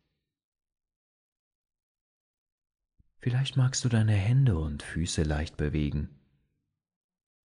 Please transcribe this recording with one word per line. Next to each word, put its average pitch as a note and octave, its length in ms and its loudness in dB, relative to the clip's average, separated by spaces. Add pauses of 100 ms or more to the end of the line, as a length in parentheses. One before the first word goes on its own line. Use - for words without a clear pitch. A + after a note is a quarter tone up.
(3250)
Vielleicht B2+ 360 -4
magst C3 300 0
du B2 40 -2
deine A2 260 2
Hände A#2 420 4
und D2+ 260 -4
Füße E2 400 -2
leicht D2+ 320 -2
bewegen, D2 640 -2 (1300)